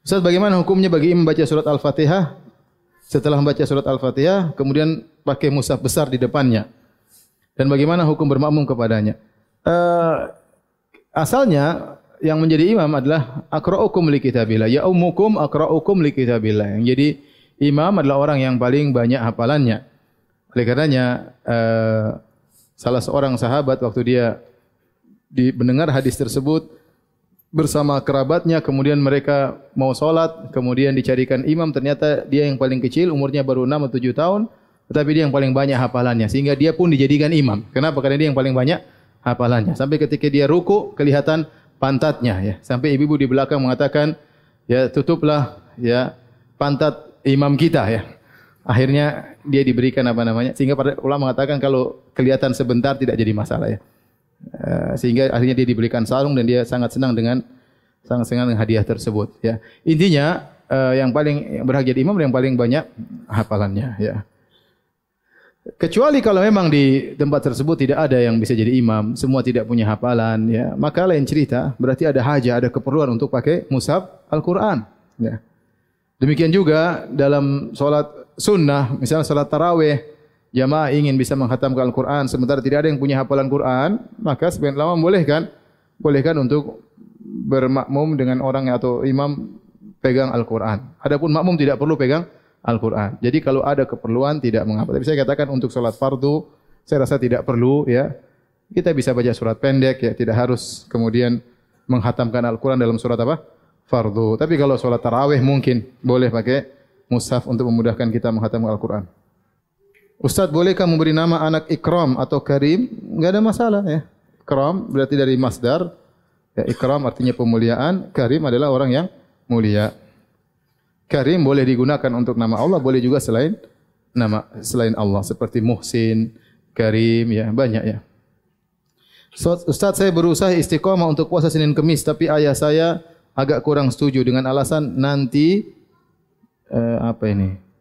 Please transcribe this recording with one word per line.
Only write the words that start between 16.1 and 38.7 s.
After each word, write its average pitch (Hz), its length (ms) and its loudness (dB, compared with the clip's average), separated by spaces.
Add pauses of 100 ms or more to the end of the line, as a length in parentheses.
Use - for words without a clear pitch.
kitabillah. 107 680 0
Yang 113 60 0 (100)
jadi 143 140 2 (540)
imam 147 300 2 (100)
adalah 139 140 2 (140)
orang 143 120 0
yang 131 160 0
paling 139 320 0
banyak 123 280 2
hafalannya. 117 680 0 (680)
Oleh 123 120 0
karenanya, 127 680 0 (120)
eh, 113 640 0 (680)
salah 123 280 -2
seorang 135 360 -2
sahabat 131 440 -2
waktu 120 240 -4
dia 123 180 2 (1040)
di-, 127 240 0
mendengar 127 400 0
hadis 131 240 -2
tersebut 147 520 -2 (760)
bersama 147 540 0
kerabatnya, 156 580 0
kemudian 143 400 0
mereka 139 560 0 (160)
mau 131 240 0
solat, 160 560 0
kemudian 127 400 0
dicarikan 131 560 0
imam, 160 240 0
ternyata 143 560 -2
dia 147 160 2
yang 139 160 -2
paling 131 220 0
kecil, 156 320 0
umurnya 139 260 -2
baru 131 240 0
enam 143 240 -2
atau 120 80 -6
tujuh 123 160 -2
tahun, 190 400 -2 (400)
tetapi 147 240 0
dia 160 80 2
yang 139 80 0
paling 135 240 2
banyak 139 220 0
hafalannya, 120 500 0
sehingga 139 240 0
dia 156 240 2
pun 175 160 4
dijadikan 143 400 4
imam. 120 400 2
Kenapa? 143 320 0
Karena 139 160 2
dia 156 80 2
yang 135 80 0
paling 135 160 0
banyak 127 320 0 (400)